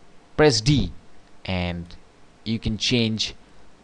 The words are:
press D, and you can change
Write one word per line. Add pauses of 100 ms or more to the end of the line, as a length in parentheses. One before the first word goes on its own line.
(360)
press
D, (540)
and (480)
you
can
change (500)